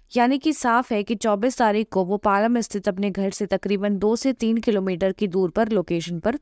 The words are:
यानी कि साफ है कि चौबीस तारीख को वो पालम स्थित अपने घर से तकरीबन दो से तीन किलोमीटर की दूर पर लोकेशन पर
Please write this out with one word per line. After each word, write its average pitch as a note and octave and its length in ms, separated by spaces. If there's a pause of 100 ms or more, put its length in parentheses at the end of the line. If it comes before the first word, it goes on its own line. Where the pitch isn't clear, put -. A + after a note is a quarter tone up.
(120)
यानी B3 260
कि D#4 140
साफ B3 400
है G#3 100
कि A#3 140
चौबीस G#3+ 420
तारीख G#3+ 320
को F#3+ 140
वो F#3+ 120
पालम G#3+ 440
स्थित G#3 280
अपने G3 220
घर G3 200
से G3+ 160
तकरीबन G3 520
दो G#3+ 180
से C4+ 180
तीन A3+ 240
किलोमीटर F#3+ 540
की G#3 160
दूर F3+ 220
पर A3 180
लोकेशन F3 500
पर A3+ 240